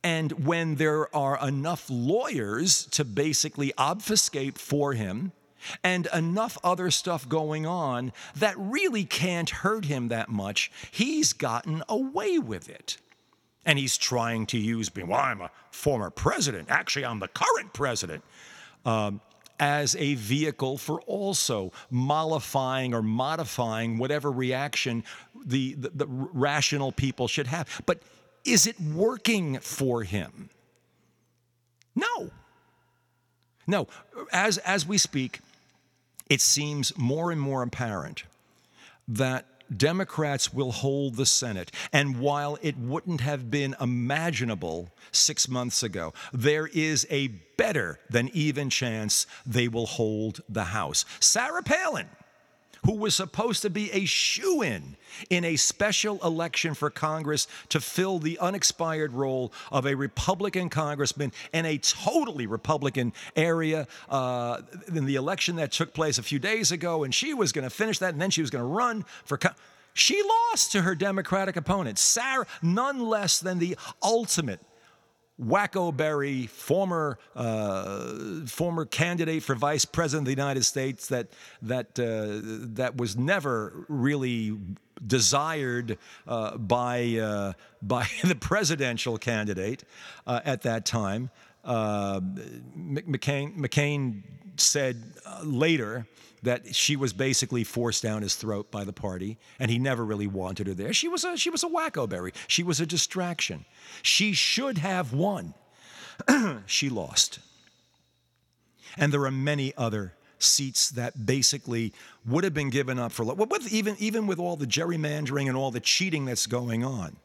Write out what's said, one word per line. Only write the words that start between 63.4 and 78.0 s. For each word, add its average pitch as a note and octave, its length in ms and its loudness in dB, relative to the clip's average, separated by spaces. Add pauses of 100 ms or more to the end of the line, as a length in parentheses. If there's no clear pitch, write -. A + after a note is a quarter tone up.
uh, B2 520 0 (260)
in D#3+ 180 0
the C#3 100 2
election E3+ 420 0
that D3+ 140 -2
took - 220 -2
place D#3 240 2
a C3+ 60 -2
few D3 160 0
days G#3+ 320 2
ago, E3 320 0
and C3 100 -2
she D4+ 200 0
was G#3 180 2
gonna C3 180 -2
finish G#3+ 300 -2
that, F#3 140 0
and D3 80 -2
then G3 100 2
she D#3+ 100 2
was C#3 80 0
gonna A#2+ 160 -2
run A3 400 0 (200)
for C#3 120 -2
co-, - 120 2 (440)
she - 300 4
lost A4+ 480 4
to G3 100 4
her F3+ 140 2
Democratic F#3+ 640 0
opponent, E3+ 420 0
Sarah, C4 480 2 (140)
none B3 380 2
less A3 400 2
than F3+ 200 -2
the F3 180 0 (240)
ultimate F#3+ 580 2 (840)
wacko F3 540 0
Berry, C#3 520 0
former, E3 720 0 (180)
uh, G2+ 1080 -4